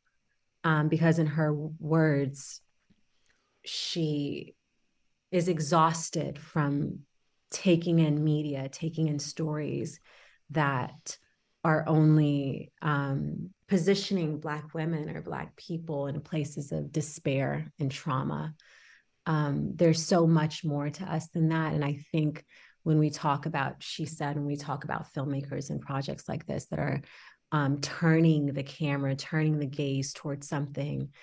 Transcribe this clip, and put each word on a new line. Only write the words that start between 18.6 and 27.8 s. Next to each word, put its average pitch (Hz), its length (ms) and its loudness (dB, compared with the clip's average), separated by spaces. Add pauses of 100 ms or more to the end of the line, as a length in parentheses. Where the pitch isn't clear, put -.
Um, 147 480 0
there's 165 300 4
so 170 220 4
much 160 380 4
more 147 260 -2
to 185 140 -8
us - 240 -4
than 160 200 2
that. 160 240 0
And 151 120 0
I 143 280 -4
think 151 320 0 (380)
when 156 160 4
we 151 100 4
talk 143 380 -2
about, 139 360 -2
she - 220 -8
said, 147 320 -4
when 147 80 -2
we 143 120 -2
talk 143 280 -6
about - 300 -6
filmmakers 139 560 -4
and 147 100 -6
projects 139 480 -6
like - 180 -6
this 147 200 -6
that 156 120 -6
are, 143 220 -2 (520)
um, 143 280 0